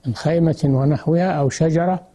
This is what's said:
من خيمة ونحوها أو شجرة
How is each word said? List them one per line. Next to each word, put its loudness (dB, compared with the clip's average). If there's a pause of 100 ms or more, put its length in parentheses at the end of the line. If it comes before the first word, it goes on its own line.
من -4
خيمة 0
ونحوها 0
أو 0
شجرة 0 (140)